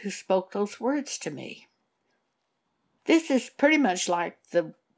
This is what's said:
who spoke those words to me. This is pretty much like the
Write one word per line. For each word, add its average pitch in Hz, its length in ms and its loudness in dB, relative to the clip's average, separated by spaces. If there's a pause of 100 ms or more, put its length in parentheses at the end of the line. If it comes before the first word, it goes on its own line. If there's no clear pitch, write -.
who 196 80 -6
spoke 185 400 -2
those 202 280 -6
words 269 380 -4
to - 140 -10
me. - 360 -14 (1400)
This 320 260 4
is 254 180 0
pretty 302 280 4
much 190 300 0
like 175 300 -2 (140)
the 165 240 0 (220)